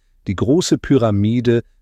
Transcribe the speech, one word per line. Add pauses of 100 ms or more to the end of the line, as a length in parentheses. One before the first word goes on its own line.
(280)
die
große
Pyramide (180)